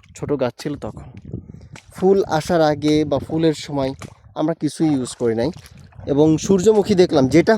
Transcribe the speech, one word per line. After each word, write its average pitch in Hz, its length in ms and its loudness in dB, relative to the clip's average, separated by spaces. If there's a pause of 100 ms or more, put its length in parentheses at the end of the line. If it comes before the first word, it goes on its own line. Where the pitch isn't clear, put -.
(180)
ছোট 143 120 -10 (120)
গাছ 123 200 -2
ছিল 147 120 -8 (120)
তখন। 104 220 -14 (880)
ফুল 196 220 2 (200)
আসার 165 240 0 (100)
আগে 151 240 0 (160)
বা 139 60 0 (100)
ফুলের 160 280 0 (100)
সময় 135 260 -4 (480)
আমরা 156 220 -2
কিছুই 156 340 -2
ইউজ 127 160 -4 (100)
করি 117 200 0
নাই। 131 80 -2 (640)
এবং 143 160 4 (180)
সূর্যমুখী 202 560 2
দেখলাম 165 240 4 (100)
যেটা 170 220 4